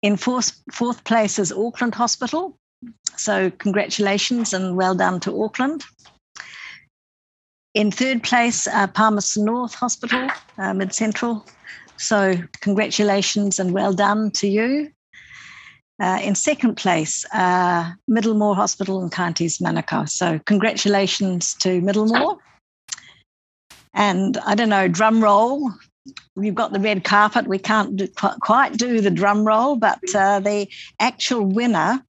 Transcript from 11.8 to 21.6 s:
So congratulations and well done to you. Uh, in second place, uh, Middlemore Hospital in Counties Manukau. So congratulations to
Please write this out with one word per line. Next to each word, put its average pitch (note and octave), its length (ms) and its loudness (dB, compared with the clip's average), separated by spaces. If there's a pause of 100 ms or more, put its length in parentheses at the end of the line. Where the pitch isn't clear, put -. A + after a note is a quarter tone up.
So F#3+ 340 2 (260)
congratulations G3+ 960 0
and F#3 140 0
well G3 200 0
done G3+ 380 2
to - 160 -2
you. B3+ 440 0 (1080)
Uh, F#3 220 0
in G3+ 100 0
second B3+ 420 0
place, D#3+ 560 0
uh, F3+ 600 2 (180)
Middlemore G#3+ 460 2
Hospital F#3+ 480 -2
in E3+ 80 -4
Counties E3+ 480 -2
Manukau. D#3+ 500 -2
So E3 380 -2
congratulations G3 1080 0
to F#3 240 0